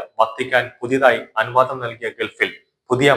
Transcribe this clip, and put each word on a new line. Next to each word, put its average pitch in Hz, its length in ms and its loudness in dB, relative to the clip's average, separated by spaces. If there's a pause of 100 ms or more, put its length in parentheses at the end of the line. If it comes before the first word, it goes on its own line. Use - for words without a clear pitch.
(200)
വത്തിക്കാൻ 127 440 0 (160)
പുതിയതായി 123 400 2 (220)
അനുവാദം 127 420 0
നൽകിയ 113 260 -10 (100)
ഗൾഫിൽ 104 320 -4 (380)
പുതിയ 131 280 4